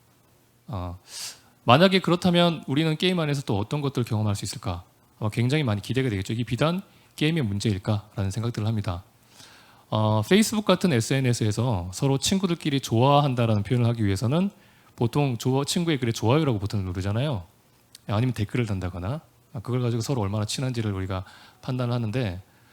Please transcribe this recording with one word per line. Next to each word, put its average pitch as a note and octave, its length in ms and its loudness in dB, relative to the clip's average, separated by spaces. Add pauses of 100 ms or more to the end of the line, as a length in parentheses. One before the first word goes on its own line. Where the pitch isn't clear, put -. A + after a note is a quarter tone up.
(680)
어, F2+ 300 -8 (680)
만약에 F3+ 340 8
그렇다면 F3 640 2
우리는 D#3 320 0
게임 F3+ 220 0
안에서 C#3+ 220 -2
또 A2+ 180 0
어떤 D3 220 -4
것들을 C3 240 -2
경험할 G#2+ 300 0
수 G2+ 100 -6
있을까? F2 380 -8 (360)
어, A2 100 -4
굉장히 B2+ 340 0
많이 G#2 180 0
기대가 B2+ 280 -2
되겠죠. G2 240 -2
이게 A#2+ 100 -4
비단 D3+ 380 0 (340)
게임의 D#3 280 0
문제일까라는 G2+ 880 -2
생각들을 G#2+ 360 -4
합니다. F#2 360 -4 (880)
어, G#2+ 360 2
페이스북 G#3 380 4
같은 F#3 260 2
에스엔에스에서 A#2 1040 0
서로 C3+ 240 0
친구들끼리 E3+ 640 0
좋아한다라는 B2 800 4
표현을 A#2+ 280 2
하기 A#2 140 0
위해서는 B2 460 2 (460)
보통 C3 420 0
좋아-, C3 260 0
친구의 D#3+ 360 0
글에 A#2 120 0
좋아요라고 B2 480 2
버튼을 F#2+ 260 -4
누르잖아요. G2+ 580 -2 (640)
아니면 A#2+ 260 0
댓글을 A#2+ 320 -2
단다거나, F#2+ 560 -4 (320)
아, C3 60 -10
그걸 A#2+ 220 -4
가지고 A#2 200 0
서로 B2+ 200 -2
얼마나 G#2 240 -2
친한지를 A#2 480 -4
우리가 F#2+ 300 -4 (380)
판단을 B2+ 320 -2
하는데, A2 480 -4 (320)